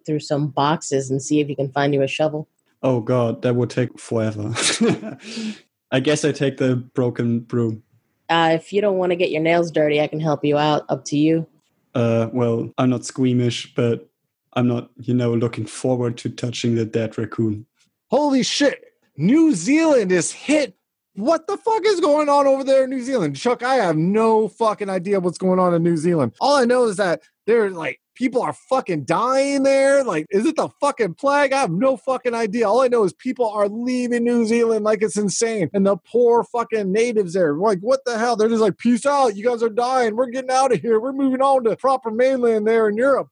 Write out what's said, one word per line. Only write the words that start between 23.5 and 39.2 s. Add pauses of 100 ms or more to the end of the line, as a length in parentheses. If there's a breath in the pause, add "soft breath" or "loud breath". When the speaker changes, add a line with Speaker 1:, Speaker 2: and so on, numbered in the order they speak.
Speaker 3:
I
have
no
fucking
idea
what's
going
on
in
New
Zealand.
All
I
know
is
that (260 soft breath)
they're,
like, (140)
people
are
fucking
dying
there.
Like,
is
it
the (100)
fucking
plague?
I
have
no
fucking
idea.
All
I
know
is
people
are
leaving
New
Zealand
like
it's
insane.
And
the
poor
fucking
natives
there,
like,
what
the
hell?
They're
just
like,
"Peace
out.